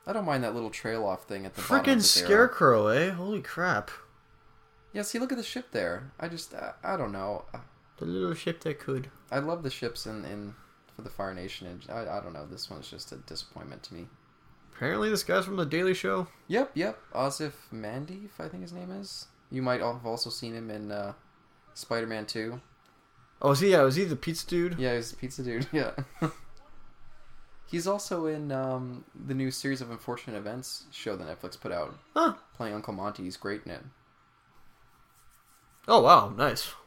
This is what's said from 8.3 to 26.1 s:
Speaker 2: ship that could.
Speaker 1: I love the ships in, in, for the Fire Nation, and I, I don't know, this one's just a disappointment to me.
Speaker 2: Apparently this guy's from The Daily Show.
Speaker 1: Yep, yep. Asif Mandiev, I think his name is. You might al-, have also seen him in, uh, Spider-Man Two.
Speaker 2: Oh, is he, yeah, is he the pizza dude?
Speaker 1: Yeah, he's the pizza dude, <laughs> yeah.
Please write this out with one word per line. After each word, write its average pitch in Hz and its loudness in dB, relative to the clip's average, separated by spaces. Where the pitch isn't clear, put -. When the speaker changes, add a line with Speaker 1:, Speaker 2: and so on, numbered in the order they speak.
Speaker 2:
ship 165 -6
that 151 -4
could. 127 -4
Speaker 1:
I 131 2
love 165 -4
the 135 -4
ships - -6
in, 110 -8
in, 104 -10
for - -16
the 107 -12
Fire 98 -6
Nation, 92 -10
and 90 -12
I, 101 -6
I - -4
don't 87 -12
know, 76 -10
this - -12
one's 82 -14
just - -14
a - -14
disappointment - -14
to - -16
me. 85 -12
Speaker 2:
Apparently 202 0
this 214 0
guy's 185 2
from 190 -6
The 170 0
Daily 175 2
Show. 185 -2
Speaker 1:
Yep, 240 2
yep. 202 -2
Asif 139 -2
Mandiev, 143 -8
I 160 -8
think 180 -12
his 170 -12
name 180 -10
is. 196 -12
You 131 -2
might 127 2
al-, 117 0
have 123 -8
also 113 -2
seen 113 -8
him 113 -8
in, 104 -8
uh, 101 -6
Spider-Man 113 -4
Two. 117 -4
Speaker 2:
Oh, 139 6
is 139 6
he, 196 6
yeah, 165 10
is 135 6
he 196 4
the 165 0
pizza 165 -6
dude? 175 0
Speaker 1:
Yeah, 123 2
he's 117 -2
the - -12
pizza 131 -6
dude, 123 -2
<laughs> - -8
yeah. 135 0